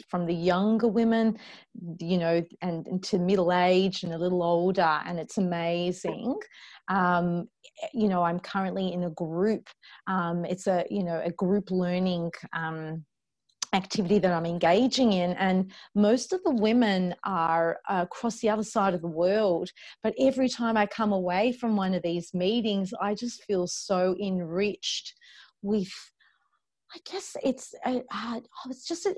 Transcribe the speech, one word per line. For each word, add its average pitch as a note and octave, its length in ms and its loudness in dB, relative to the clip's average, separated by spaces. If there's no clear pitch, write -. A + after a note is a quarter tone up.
from F3+ 180 -2
the E3+ 80 -2
younger G3 540 2
women, A3+ 500 2
you E3+ 180 0
know, E3+ 240 2
and, E3+ 260 -4
and F#3 160 -4
to F#3+ 160 0
middle F3+ 320 2
age F#3 520 4
and F3 100 -6
a E3 40 -6
little F3+ 240 0
older. E3+ 640 2
And F3 140 -6
it's - 180 -6
amazing. F3 1000 -2
Um, F3+ 640 2
you G#3+ 140 2
know, F3+ 160 2
I'm F3 160 0
currently F#3+ 540 -4
in F3+ 100 -2
a F3 60 -2
group. F3 580 -2
Um, F3 380 -2
it's F#3 220 -4
a, F3+ 220 0
you G3+ 140 -2
know, E3+ 200 -4
a F3 80 -2
group F#3+ 400 0
learning, F3+ 600 0
um, D#3+ 480 -6
activity F#3+ 460 0
that F3+ 140 2
I'm E3 120 -2
engaging G3 680 4
in, F3+ 240 2
and F#3 340 2
most G#3+ 380 4
of F#4 100 -4
the F4 80 2
women G#3+ 720 2
are, E3 640 2
uh, F#3+ 160 0
across - 380 -4
the A3 80 2
other G#3+ 160 0
side G3 280 2
of E3+ 80 -4
the E3+ 60 -6
world. F3+ 600 2
But G#3+ 160 0
every C4 300 4
time A#3 260 -2
I G#3 100 6
come G#3 280 0
away F#3+ 400 2
from A3+ 240 -2
one F#3+ 160 0
of F3 100 -2
these E3+ 300 -4
meetings, G3 680 0
I G3+ 140 -2
just A#3 320 -8
feel F3+ 220 0
so F#3 540 0
enriched F#3 920 -4
with, G3+ 280 -2
I E4+ 40 -18
guess - 360 -10
it's - 280 -4
a, B3+ 140 -2
uh, - 20 -6
oh, A#3 580 -10
it's - 200 -12
just E4+ 160 -8
an G4 120 0